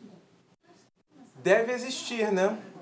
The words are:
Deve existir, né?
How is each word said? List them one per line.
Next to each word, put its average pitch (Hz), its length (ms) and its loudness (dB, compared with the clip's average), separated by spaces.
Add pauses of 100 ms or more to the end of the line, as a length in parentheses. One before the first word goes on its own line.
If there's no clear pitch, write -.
(1300)
Deve 208 380 4
existir, 233 600 -2
né? 196 260 2 (240)